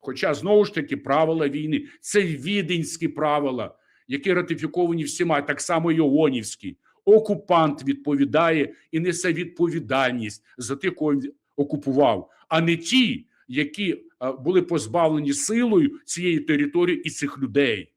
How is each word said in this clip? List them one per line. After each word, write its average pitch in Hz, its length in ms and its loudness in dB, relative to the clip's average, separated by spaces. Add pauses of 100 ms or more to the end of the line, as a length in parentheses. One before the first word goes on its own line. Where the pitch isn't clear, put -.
Хоча, 147 340 -2
знову 202 300 4
ж 202 100 -6
таки, 143 220 -4
правила 156 520 0
війни, 151 400 -4 (120)
це 202 220 2
віденські 165 840 -2
правила, 143 680 -2 (300)
які 139 240 -2
ратифіковані 165 720 -2
всіма, 151 380 0
так 143 180 -4
само 165 320 0
і 160 80 2
оонівські. 135 760 0 (280)
Окупант 180 800 4
відповідає 143 880 0 (160)
і 160 100 -2
несе 170 320 -2
відповідальність 135 1120 -2 (140)
за 127 180 -6
тих, 180 180 -4
кого 151 180 0
він 139 200 -2 (240)
окупував, 139 760 0 (180)
а 165 120 2
не 165 160 2
ті, 170 500 0 (220)
які, 147 440 -4
е, - 400 -8
були 160 300 0
позбавлені 156 680 0
силою 214 720 2
цієї 170 360 -2
території 151 640 0
і 156 80 -6
цих 143 280 -8
людей. 120 580 0